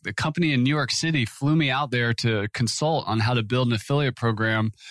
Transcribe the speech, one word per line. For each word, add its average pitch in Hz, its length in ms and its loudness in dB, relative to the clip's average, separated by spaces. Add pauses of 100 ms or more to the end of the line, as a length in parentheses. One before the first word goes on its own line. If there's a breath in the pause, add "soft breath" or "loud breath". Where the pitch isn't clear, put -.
a 101 60 -6
company 160 400 0
in 123 100 2
New 127 60 4
York 147 220 0
City 160 340 0
flew 147 320 0
me 151 140 4
out 135 200 -2
there 120 240 2
to 107 380 0
consult 151 560 -2
on 110 120 0
how 117 120 0
to 120 100 0
build 120 260 0
an 120 40 2
affiliate 139 440 0
program 110 560 0 (180 loud breath)